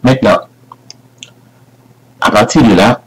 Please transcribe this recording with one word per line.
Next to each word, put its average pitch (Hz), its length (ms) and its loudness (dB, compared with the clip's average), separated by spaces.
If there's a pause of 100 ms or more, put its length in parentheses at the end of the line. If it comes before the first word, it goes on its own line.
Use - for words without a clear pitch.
mentnan, 110 380 0 (1800)
a - 80 -2
pati - 320 0
de 107 160 2
la 107 140 2 (140)